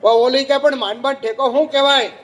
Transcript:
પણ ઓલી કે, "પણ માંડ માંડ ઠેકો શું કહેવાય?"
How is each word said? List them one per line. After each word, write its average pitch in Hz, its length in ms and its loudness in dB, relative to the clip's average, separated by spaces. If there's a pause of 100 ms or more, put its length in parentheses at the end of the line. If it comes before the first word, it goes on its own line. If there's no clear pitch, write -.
પણ 208 100 4
ઓલી 254 340 2
કે, 277 140 0
"પણ 277 180 0
માંડ 220 240 -6
માંડ 269 160 -4
ઠેકો 240 340 -4
શું 285 160 0
કહેવાય?" 277 440 2 (140)